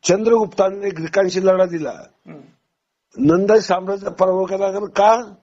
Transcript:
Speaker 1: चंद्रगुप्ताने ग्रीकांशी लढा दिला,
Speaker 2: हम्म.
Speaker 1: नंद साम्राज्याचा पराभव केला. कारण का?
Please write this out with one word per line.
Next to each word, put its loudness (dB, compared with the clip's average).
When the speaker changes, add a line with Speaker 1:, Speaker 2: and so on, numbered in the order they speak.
Speaker 1:
चंद्रगुप्ताने 0
ग्रीकांशी -2
लढा 4
दिला, -6
Speaker 2:
हम्म. -20
Speaker 1:
नंद 2
साम्राज्याचा -2
पराभव 0
केला. -4
कारण -6
का? 4